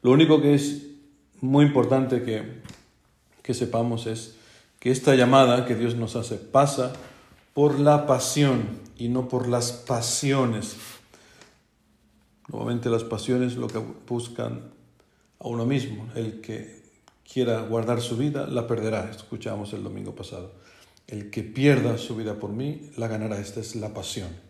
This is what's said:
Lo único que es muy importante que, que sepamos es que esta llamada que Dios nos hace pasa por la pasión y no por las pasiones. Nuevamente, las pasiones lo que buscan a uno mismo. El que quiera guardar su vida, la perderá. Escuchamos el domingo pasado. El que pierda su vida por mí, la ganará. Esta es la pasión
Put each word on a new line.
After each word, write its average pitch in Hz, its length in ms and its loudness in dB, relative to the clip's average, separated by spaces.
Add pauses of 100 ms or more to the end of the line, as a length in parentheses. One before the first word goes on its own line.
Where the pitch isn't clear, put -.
Lo 123 100 6
único 151 280 8
que 143 140 6
es - 320 -2 (540)
muy 139 260 6
importante 127 560 2
que, 110 400 -6 (800)
que 123 120 -2
sepamos 117 520 -2
es 110 300 -8 (420)
que 123 120 0
esta 131 240 6
llamada 123 520 6
que 120 80 0
Dios 117 220 -2
nos 117 200 -4
hace 113 200 -6
pasa 135 560 2 (600)
por 139 280 4
la 147 260 6
pasión 131 560 2 (340)
y 120 120 -4
no 123 200 -2
por 120 200 -2
las 120 240 0
pasiones. 120 1040 -2 (1700)
Nuevamente, 117 400 -4
las 117 160 0
pasiones 123 520 -2
lo 120 100 -6
que 110 140 -6 (280)
buscan 117 600 -8 (680)
a - 100 -10
uno 117 180 -2
mismo. 117 480 -4
El 113 260 -8
que - 420 -14 (480)
quiera 120 320 0
guardar 113 380 -2
su 117 160 -4
vida, 143 300 -2
la 117 200 -4
perderá. 107 440 -2
Escuchamos 104 600 -10
el 101 100 -8
domingo 101 320 -10
pasado. 92 380 -14 (540)
El 104 240 -12
que 110 120 -8
pierda 120 560 2
su - 180 -8
vida 107 180 -6
por 104 160 -8
mí, 139 460 -8
la 113 120 -6
ganará. 107 300 -6
Esta 104 220 -10
es 107 160 -10
la 107 160 -8
pasión 104 360 -10 (220)